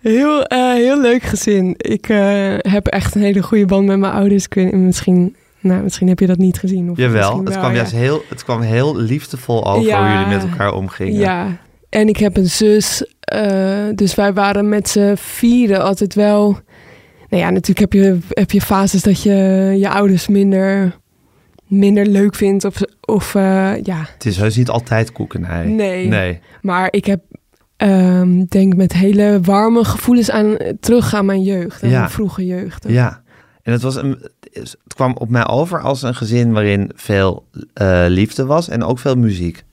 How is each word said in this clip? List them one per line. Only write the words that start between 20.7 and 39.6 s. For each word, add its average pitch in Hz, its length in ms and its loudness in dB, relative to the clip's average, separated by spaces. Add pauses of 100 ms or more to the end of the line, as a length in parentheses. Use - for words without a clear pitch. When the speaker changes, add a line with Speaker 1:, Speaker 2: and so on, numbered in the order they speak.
Speaker 1:
minder 202 400 4
leuk 202 280 2
vindt 196 300 0
of, - 160 -4 (200)
of, - 340 -2
eh, 190 360 2 (120)
ja. 170 300 -6
Speaker 2:
Het - 120 -14
is 95 120 -2
heus 107 180 0
niet 123 140 2
altijd 113 420 -2
koek - 220 -10
en 87 120 -6
ei. 85 240 -4
Speaker 1:
Nee. 190 380 -2
Speaker 2:
Nee. 90 320 -2 (220)
Speaker 1:
Maar 185 300 -2
ik 202 140 -4
heb, 196 160 -2 (560)
ehm, 185 680 2
denk 190 300 2
met 185 180 2
hele 202 480 2
warme 214 420 2
gevoelens 240 480 0
aan, 214 260 0 (220)
terug 233 340 2
aan 208 120 0
mijn 196 180 0
jeugd, 190 400 -4
aan - 60 2
Speaker 2:
Ja. 127 100 2
Speaker 1:
mijn 180 120 -2
vroege 185 340 -6
jeugd. 180 420 -8
Speaker 2:
Ja. 120 340 0 (420)
En 117 80 -4
het 120 100 0
was 131 140 -4
een, 139 340 -6 (240)
het - 240 -18 (180)
kwam 127 220 -2
op 117 120 -8
mij 120 180 0
over 160 340 -2
als 135 200 -4
een 123 140 -6
gezin 117 380 -2
waarin 101 420 0
veel, 95 520 -2 (260)
eh, 92 340 2
liefde 104 380 0
was 156 240 -2
en 113 140 -4
ook 123 160 -2
veel 135 160 -2
muziek. 92 580 -2